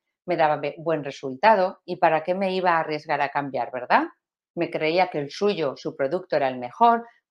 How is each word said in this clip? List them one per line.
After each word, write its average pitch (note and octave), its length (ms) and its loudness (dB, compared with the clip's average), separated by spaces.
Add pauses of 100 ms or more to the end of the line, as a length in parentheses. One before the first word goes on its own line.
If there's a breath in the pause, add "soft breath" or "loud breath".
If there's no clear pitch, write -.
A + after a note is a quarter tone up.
(260)
me F3 120 -2
daba D3+ 200 4
be-, D3 200 -6
buen D#3 260 -2
resultado F#3 800 2
y F3 140 -8
para D#3+ 260 2
qué F3+ 120 0
me F#3+ 180 -2
iba F#3 180 2
a E3 80 2
arriesgar D3+ 420 -4
a C#3 60 0
cambiar, C3 460 -4
¿verdad? E3 320 0 (500)
Me E3+ 160 -4
creía E3 360 2
que E3 120 -6
el C#3+ 100 -6
suyo, E3 460 -2
su D3+ 220 -8
producto D#3+ 400 -2
era C#3 100 2
el B2+ 100 -4
mejor A#3 480 2 (260 loud breath)